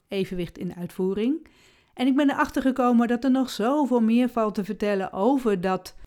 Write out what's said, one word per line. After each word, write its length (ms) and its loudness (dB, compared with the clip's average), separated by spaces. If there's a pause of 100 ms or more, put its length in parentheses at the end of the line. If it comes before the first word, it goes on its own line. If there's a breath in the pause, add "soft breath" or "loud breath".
Evenwicht 500 -6
in 160 -8
Uitvoering. 720 -4 (480 soft breath)
En 120 0
ik 100 2
ben 140 4
erachter 320 -2
gekomen 460 2
dat 160 -2
er 60 2
nog 200 2
zoveel 500 0
meer 280 4
valt 260 -2
te 100 -2
vertellen 480 -4
over 480 2
dat 340 -4 (120)